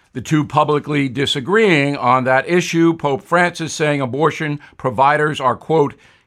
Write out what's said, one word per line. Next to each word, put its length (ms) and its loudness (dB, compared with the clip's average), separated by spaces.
the 100 -10
two 240 0
publicly 640 0
disagreeing 840 0
on 300 0
that 220 2
issue, 480 2
Pope 280 -4
Francis 500 -2
saying 280 -2
abortion 580 -2
providers 600 2
are, 160 0
quote, 400 0